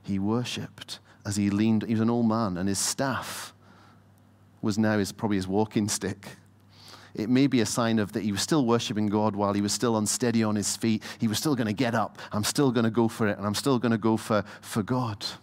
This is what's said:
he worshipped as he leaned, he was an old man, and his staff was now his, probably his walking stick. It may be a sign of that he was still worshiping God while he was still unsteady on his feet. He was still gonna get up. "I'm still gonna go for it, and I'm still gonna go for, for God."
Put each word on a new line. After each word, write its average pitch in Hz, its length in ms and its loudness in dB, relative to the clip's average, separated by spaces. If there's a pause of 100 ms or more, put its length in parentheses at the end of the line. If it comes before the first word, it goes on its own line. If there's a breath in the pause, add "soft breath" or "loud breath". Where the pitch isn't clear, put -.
he 98 140 -2
worshipped 107 800 -6 (260 soft breath)
as 101 100 -4
he 101 140 2
leaned, 107 320 2
he 101 100 -4
was 110 80 0
an 113 80 2
old 120 180 2
man, 110 300 0
and 90 100 -2
his 98 120 0
staff - 760 -4 (1080 loud breath)
was 107 160 0
now 110 180 4
his, 98 160 0
probably 104 240 -2
his 95 100 -2
walking 104 400 0
stick. - 520 -6 (760 loud breath)
It 107 140 -4
may 127 180 4
be 131 140 2
a 104 60 2
sign 113 320 2
of 104 140 -2
that 104 100 -4
he 104 100 0
was 98 80 -2
still 156 240 2
worshiping 113 440 0
God 104 280 0
while 101 160 0
he 101 80 0
was 101 120 0
still 117 240 0
unsteady 113 460 0
on 107 140 0
his 101 200 -2
feet. 110 260 0 (160 loud breath)
He 117 100 0
was 107 80 0
still 151 180 0
gonna 107 180 -2
get 113 220 0
up. 107 240 -2 (140)
"I'm 107 120 -2
still 139 260 4
gonna 113 200 2
go 113 180 4
for 110 180 0
it, 101 100 0
and 98 100 -6
I'm 107 80 -2
still 135 240 2
gonna 113 200 2
go 110 180 2
for, 107 280 0 (160 loud breath)
for - 220 -4
God." 107 440 -4 (160)